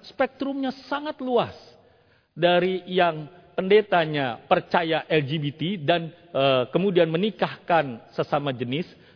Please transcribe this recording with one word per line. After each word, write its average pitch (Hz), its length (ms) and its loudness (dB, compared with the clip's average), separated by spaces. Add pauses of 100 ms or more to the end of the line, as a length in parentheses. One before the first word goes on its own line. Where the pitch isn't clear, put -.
spektrumnya 269 720 -4 (100)
sangat 294 380 -8
luas, 226 320 0 (800)
dari 175 480 2
yang 170 480 0 (180)
pendetanya 165 1000 2
percaya 160 560 0
L 156 160 2
G 143 160 -2
B 143 160 -4
T - 100 -10 (220)
dan, 165 240 0 (240)
eh, 135 400 2
kemudian 175 400 2
menikahkan 160 1040 -2
sesama 143 400 -2
jenis, 127 320 -6 (280)